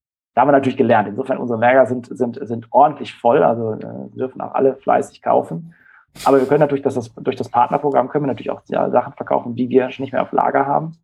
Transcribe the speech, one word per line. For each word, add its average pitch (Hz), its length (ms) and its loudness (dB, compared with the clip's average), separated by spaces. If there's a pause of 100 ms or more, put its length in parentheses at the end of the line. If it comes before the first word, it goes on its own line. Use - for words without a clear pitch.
(340)
Da 120 80 2
haben 131 80 4
wir 143 40 6
natürlich 139 240 2
gelernt. 113 300 2
Insofern, 123 300 -6
unsere 120 220 -4
Lager 123 260 6
sind, 120 220 -4 (100)
sind, 123 240 -4
sind 117 300 -8
ordentlich 131 420 2
voll, 131 300 2
also, 113 300 0
äh, 123 440 -12
dürfen 131 240 -8
auch - 140 -10
alle 131 200 2
fleißig - 460 -4
kaufen. 127 540 -4 (500)
Aber 135 140 6
wir 127 80 2
können 147 140 2
natürlich, 139 220 0
dass 131 120 -2
das, 117 180 -8
durch 131 220 -6
das 120 140 -8
Partnerprogramm 127 600 0
können 147 140 -4
wir 143 60 -4
natürlich - 200 -8
auch, - 180 -8
ja, - 220 -2
Sachen - 240 0
verkaufen, - 420 -4
die 123 140 -4
wir 127 220 2
schon 135 120 -10
nicht 139 100 -10
mehr 135 100 0
auf 135 80 -8
Lager 135 340 2
haben 151 280 -2 (100)